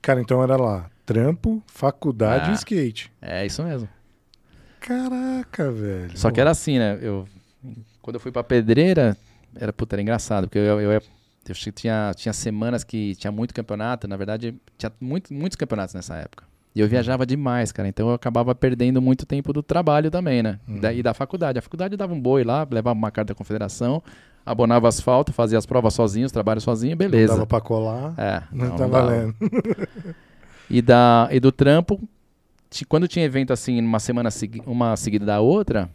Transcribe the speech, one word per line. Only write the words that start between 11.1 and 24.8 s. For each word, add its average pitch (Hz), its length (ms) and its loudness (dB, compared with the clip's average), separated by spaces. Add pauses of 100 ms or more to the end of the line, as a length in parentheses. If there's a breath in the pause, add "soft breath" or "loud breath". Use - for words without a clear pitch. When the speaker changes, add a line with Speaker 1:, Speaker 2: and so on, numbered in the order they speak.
Speaker 2:
eu 92 60 -10
che-, 101 180 -12
tinha, 107 440 -2
tinha - 160 -6
semanas 113 520 -4
que 104 320 -6
tinha 101 140 -8
muito 110 220 -6
campeonato, 110 560 -8
na 98 80 -8
verdade, 110 380 -6 (240)
tinha 110 120 -8 (100)
muito, 139 340 -6
muitos 165 220 -6
campeonatos 101 380 -6
nessa 90 220 -12
época. - 280 -14 (300)
E 107 60 -2
eu 107 40 6
Speaker 1:
Uhum. 107 60 4
Speaker 2:
viajava 123 360 0
demais, 123 460 -2
cara, 98 160 -4
então 107 200 -2
eu 120 60 2
acabava 123 400 0
perdendo 127 480 2
muito 127 240 2
tempo 143 260 -4
do 147 100 -2
trabalho 156 480 2
também, 156 320 0
né? 104 240 -2
E 104 140 -8
da, 120 80 0
Speaker 1:
Uhum. 117 60 -2
Speaker 2:
e 120 80 -4
da 117 100 0
faculdade. 139 460 -4
A 117 40 -6
faculdade 185 340 -8
dava 190 180 -6
um 147 60 -4
boi 127 240 4
lá, 139 260 0
levava 117 280 0
uma 107 120 -2
carta 104 240 -4
da - 20 -12
confederação, 107 680 -4 (440 loud breath)
abonava 117 420 4